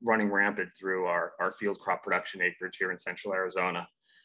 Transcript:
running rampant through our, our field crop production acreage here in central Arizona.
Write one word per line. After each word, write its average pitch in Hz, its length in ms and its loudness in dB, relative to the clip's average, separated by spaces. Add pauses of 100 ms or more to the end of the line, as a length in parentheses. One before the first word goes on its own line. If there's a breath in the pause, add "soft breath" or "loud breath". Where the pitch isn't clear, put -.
running 110 300 2
rampant 101 480 2
through 92 280 0
our, 87 340 0
our 92 120 2
field 101 280 -2
crop 92 240 -2
production 92 360 -2
acreage 90 380 -2
here 92 140 0
in 90 80 -8
central 92 340 -6
Arizona. 90 520 0 (380 soft breath)